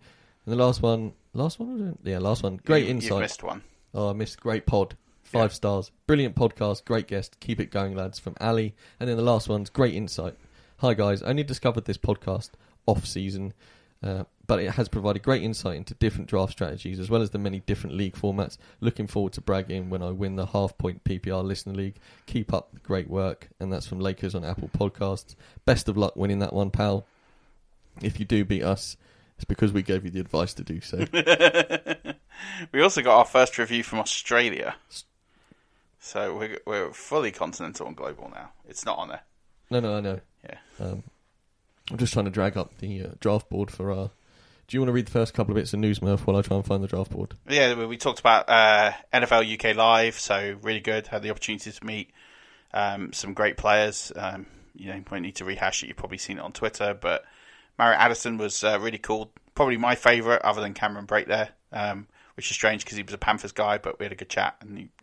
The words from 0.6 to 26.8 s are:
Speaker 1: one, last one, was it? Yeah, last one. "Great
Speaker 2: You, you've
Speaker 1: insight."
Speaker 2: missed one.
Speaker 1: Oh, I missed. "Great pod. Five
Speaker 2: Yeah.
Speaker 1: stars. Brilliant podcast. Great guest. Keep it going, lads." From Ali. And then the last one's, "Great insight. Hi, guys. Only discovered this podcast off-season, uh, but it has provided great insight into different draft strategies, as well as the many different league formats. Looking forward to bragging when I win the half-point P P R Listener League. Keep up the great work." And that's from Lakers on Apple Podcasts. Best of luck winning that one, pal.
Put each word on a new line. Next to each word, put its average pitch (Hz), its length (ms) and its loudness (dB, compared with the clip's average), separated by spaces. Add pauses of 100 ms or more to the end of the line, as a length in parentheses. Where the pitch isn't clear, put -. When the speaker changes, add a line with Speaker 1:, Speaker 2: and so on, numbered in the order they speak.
Speaker 1:
one, 113 320 0 (200)
last 143 260 -2
one, 240 140 -8
was 226 80 -6
it? 185 220 -6
Yeah, 92 160 -4
last 104 240 0
one. 95 220 -4
"Great 151 220 4
Speaker 2:
You, 127 80 0
you've 113 80 -4
Speaker 1:
insight." 101 180 0
Speaker 2:
missed - 220 -6
one. - 180 -8 (320)
Speaker 1:
Oh, 104 160 0
I 101 40 -2
missed. 107 260 -6
"Great 110 260 -4
pod. 98 300 2 (280)
Five 113 280 2
Speaker 2:
Yeah. - 40 -12
Speaker 1:
stars. 101 360 -2 (160)
Brilliant 139 280 2
podcast. 107 500 0
Great 113 220 0
guest. - 340 -6
Keep 110 180 -4
it - 100 -4
going, 98 260 -4
lads." 95 220 -6
From - 240 -12
Ali. 110 320 0 (260)
And 123 80 -4
then 117 100 0
the 117 60 0
last 117 260 4
one's, 104 200 -2
"Great 123 240 4
insight. 90 420 -6 (420)
Hi, 127 160 2
guys. 101 300 2
Only 143 200 0
discovered 120 420 -2
this - 120 -4
podcast - 540 -2 (340)
off-season, 98 720 -2 (480)
uh, 98 220 -4 (200)
but 104 140 2
it 90 140 -2
has 117 140 0
provided 101 360 -2
great 131 180 2
insight 98 340 -4
into 85 200 -10
different - 340 0
draft 95 220 0
strategies, 92 480 -6
as 95 100 -6
well 113 140 2
as 98 80 -2
the 104 80 -6
many 98 220 -4
different 98 340 -4
league 95 200 -2
formats. 98 440 -4 (200)
Looking 110 280 -2
forward 98 260 -2
to - 80 -12
bragging 95 480 -4
when 92 140 -4
I 90 80 -6
win 95 240 -6
the 95 100 -4
half-point 95 580 -2
P 95 140 -2
P 92 140 -6
R 92 100 -2
Listener 95 320 -6
League. 98 220 -4 (320)
Keep - 260 -2
up - 200 -4
the - 60 -20
great 95 300 -4
work." 95 400 -4 (100)
And 95 140 -4
that's - 140 -6
from 92 120 -8
Lakers 95 360 -4
on 87 100 -6
Apple - 240 -6
Podcasts. 98 640 -2 (300)
Best 120 240 4
of 98 80 -2
luck 101 180 2
winning 98 240 -2
that 98 140 -2
one, 101 160 0
pal. 101 380 0 (960)